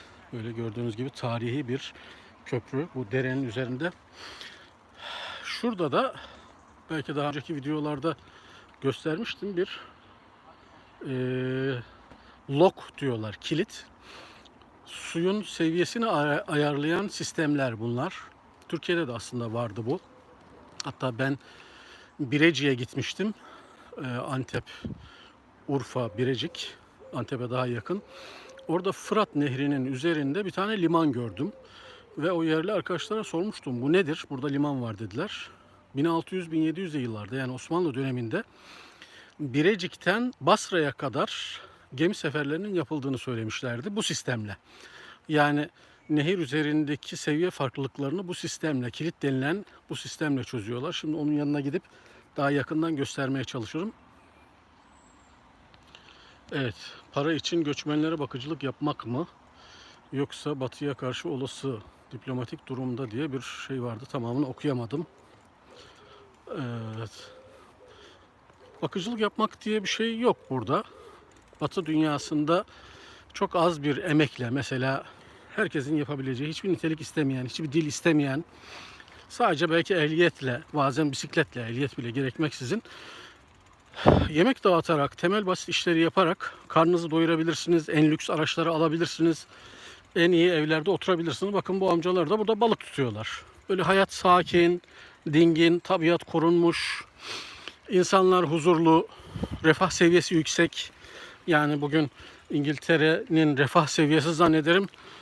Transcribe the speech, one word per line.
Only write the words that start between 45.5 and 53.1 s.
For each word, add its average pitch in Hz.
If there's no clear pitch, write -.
nehir 156
üzerindeki 151
seviye 165
farklılıklarını 143
bu 180
sistemle, 143
kilit -
denilen 139
bu -
sistemle 139
çözüyorlar. 120
Şimdi 156
onun 151
yanına 147
gidip 139
daha 139
yakından 156
göstermeye 135